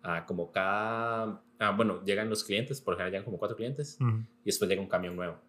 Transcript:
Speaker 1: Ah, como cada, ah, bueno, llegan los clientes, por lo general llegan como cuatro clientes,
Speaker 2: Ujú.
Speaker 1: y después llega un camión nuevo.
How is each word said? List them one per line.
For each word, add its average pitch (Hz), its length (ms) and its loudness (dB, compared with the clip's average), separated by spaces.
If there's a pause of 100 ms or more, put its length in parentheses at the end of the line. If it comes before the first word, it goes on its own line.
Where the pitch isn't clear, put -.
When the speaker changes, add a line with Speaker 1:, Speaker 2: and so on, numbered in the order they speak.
Speaker 1:
Ah, 85 240 -2
como 87 240 -2
cada, 110 880 0 (180)
ah, 107 160 4
bueno, 107 280 2
llegan 101 260 2
los 107 140 0
clientes, 120 380 0
por 90 120 0
lo 87 40 0
general 92 140 -2
llegan 98 140 -4
como 95 140 -6
cuatro 98 180 -2
clientes, 135 420 -6
Speaker 2:
Ujú. 117 180 4 (260)
Speaker 1:
y - 20 -6
después 98 240 2
llega 95 120 2
un 95 60 -6
camión 90 280 -2
nuevo. 87 220 -4 (120)